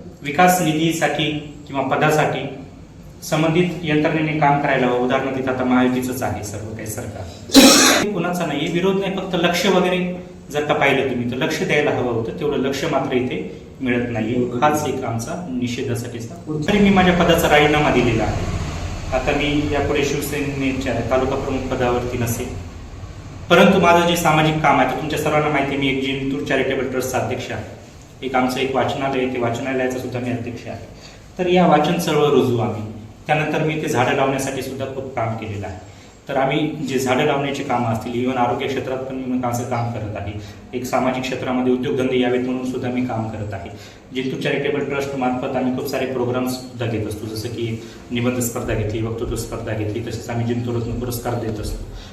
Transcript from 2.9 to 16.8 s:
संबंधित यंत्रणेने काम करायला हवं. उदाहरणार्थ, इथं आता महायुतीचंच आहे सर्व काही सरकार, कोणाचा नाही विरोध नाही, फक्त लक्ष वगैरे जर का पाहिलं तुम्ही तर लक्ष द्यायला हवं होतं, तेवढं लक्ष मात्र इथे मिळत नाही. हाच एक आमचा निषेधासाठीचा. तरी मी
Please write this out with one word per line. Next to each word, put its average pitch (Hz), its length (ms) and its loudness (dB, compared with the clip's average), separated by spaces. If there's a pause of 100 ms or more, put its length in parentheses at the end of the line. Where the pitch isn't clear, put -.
संबंधित 160 460 2 (140)
यंत्रणेने 156 560 2
काम 147 220 4
करायला 131 260 2
हवं. 123 180 2
उदाहरणार्थ, 131 340 0
इथं 127 120 0
आता 123 120 -2
महायुतीचंच 127 600 2
आहे 92 200 -4
सर्व 110 320 -8
काही 107 120 -8
सरकार, - 1300 6
कोणाचा 175 320 -2
नाही 147 260 -2
विरोध 185 280 2
नाही, 190 180 -2
फक्त - 180 -2
लक्ष 175 300 2
वगैरे 180 340 4 (520)
जर 147 140 -2
का 151 80 2
पाहिलं 135 360 2
तुम्ही 120 220 -2
तर 127 60 -4
लक्ष 156 260 -2
द्यायला 147 280 2
हवं 120 220 0
होतं, 113 260 -4
तेवढं 135 180 0
लक्ष 131 340 -2
मात्र 131 240 0
इथे 165 480 -4 (180)
मिळत 120 300 0
नाही. 113 240 -2 (260)
हाच 151 260 2
एक 131 160 -4
आमचा 127 460 -6
निषेधासाठीचा. 117 840 -6 (320)
तरी 208 120 4
मी 202 100 6